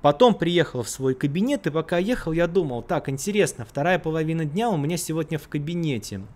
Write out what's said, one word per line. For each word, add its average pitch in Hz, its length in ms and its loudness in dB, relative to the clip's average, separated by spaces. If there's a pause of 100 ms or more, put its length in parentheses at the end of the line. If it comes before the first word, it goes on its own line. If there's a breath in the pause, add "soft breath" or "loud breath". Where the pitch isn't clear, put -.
потом 208 340 4
приехал 165 480 0
в - 60 -8
свой 131 260 0
кабинет, 185 500 0
и 160 40 2
пока 160 280 -2
ехал, 190 360 0
я 170 140 2
думал: 151 340 0
"Так, 160 260 -2
интересно, 151 580 0
вторая 175 340 2
половина 160 440 0
дня 190 260 0
у 190 60 2
меня 151 220 0
сегодня 160 400 -2
в - 100 -8
кабинете. 147 760 -4 (140)